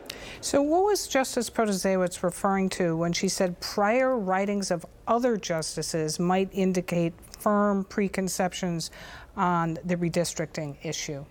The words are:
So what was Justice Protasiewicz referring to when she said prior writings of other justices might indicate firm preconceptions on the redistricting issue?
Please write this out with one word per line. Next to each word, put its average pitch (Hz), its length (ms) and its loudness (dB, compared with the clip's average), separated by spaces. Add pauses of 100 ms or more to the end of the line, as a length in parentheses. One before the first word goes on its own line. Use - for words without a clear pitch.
(400)
So 285 220 2
what 320 220 4
was 415 240 2
Justice 254 420 0
Protasiewicz 190 720 0
referring 190 460 2
to 170 280 0
when 170 160 0
she 185 160 0
said 180 300 0
prior 247 580 2
writings 196 540 0
of 175 160 -2 (220)
other 240 280 4
justices 160 840 -2
might 185 320 2
indicate 175 640 2 (260)
firm 202 420 2
preconceptions 185 1120 -2 (440)
on 170 480 2
the 180 120 0
redistricting 165 880 -2
issue? 147 460 -6